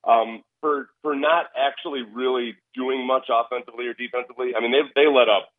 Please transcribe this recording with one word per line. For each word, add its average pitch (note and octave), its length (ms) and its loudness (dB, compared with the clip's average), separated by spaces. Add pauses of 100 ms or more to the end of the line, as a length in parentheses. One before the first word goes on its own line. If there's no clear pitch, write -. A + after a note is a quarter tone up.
um, A2+ 400 2 (200)
for, C#3+ 260 -2 (140)
for D3+ 120 -4
not D#3 400 0
actually C#3 480 -4
really A#2+ 540 -4 (180)
doing C3 320 -4
much C3 220 -2
offensively B2 580 -4
or A#2 60 -6
defensively, B2 640 -6
I A2 40 0
mean, A#2 120 -2
they, C#3 320 2
they - 20 6
let C3 220 6
up G2+ 300 2